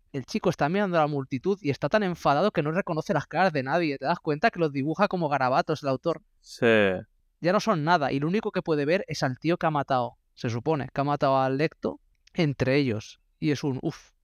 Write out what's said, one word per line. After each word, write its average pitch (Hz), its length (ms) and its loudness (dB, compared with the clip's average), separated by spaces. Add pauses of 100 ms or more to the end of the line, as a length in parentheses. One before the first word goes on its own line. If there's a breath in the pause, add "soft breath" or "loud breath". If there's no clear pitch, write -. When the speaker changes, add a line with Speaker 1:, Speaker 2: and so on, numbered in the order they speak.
(120)
Speaker 1:
el 135 140 -8
chico - 240 -2
está 147 180 0
mirando 185 300 0
a 156 40 4
la 147 40 2
multitud 143 560 -2
y 143 80 -2
está 139 180 -2
tan 214 140 2
enfadado 170 480 2
que 160 120 0
no 147 100 -2
reconoce 175 420 -2
las 143 120 -2
caras 175 260 0
de 143 100 0
nadie. 147 360 0
Te 131 80 -6
das 170 140 0
cuenta 156 300 0
que - 80 -6
los 156 140 2
dibuja 151 360 0
como 175 200 -2
garabatos 139 540 0
el 143 80 -4
autor. 156 320 -2 (180)
Speaker 2:
Sí. - 260 -4 (760)
Speaker 1:
Ya 170 120 2
no 202 80 4
son 175 240 0
nada, 151 280 2
y 139 80 0
lo 147 80 0
único 208 220 -2
que 180 120 -4
puede 147 240 0
ver 180 220 0
es 151 140 -8
al 131 160 -2
tío 165 200 0
que 170 80 0
ha 160 40 0
matado, 131 460 0 (180)
se - 140 -6
supone, 127 440 -2
que - 80 -2
ha 139 40 2
matado 143 340 2
a 131 120 2
Lecto - 500 -4 (320)
entre 135 440 2
ellos. 120 440 -2 (180)
Y 156 120 0
es 139 120 -2
un, 131 200 -2
"Uf, - 280 -8 (140)